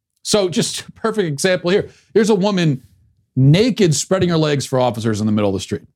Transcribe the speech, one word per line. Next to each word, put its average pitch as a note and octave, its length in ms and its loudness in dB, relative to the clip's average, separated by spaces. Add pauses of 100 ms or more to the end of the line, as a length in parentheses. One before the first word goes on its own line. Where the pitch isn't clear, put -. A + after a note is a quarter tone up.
(220)
So G3+ 260 0
just - 400 -6
a - 40 -20
perfect G#3+ 360 -4
example F3+ 440 -2
here. F#3+ 180 -2 (240)
Here's G#3 160 4
a A3+ 60 4
woman F3 500 0 (500)
naked E3+ 600 4
spreading F#3 340 -2
her E3+ 80 2
legs D3 260 0
for C3 160 -2
officers A2+ 420 -2
in G#2+ 40 -2
the A2 60 0
middle G#2+ 180 0
of G2 60 -2
the F2+ 40 -6
street, - 360 -8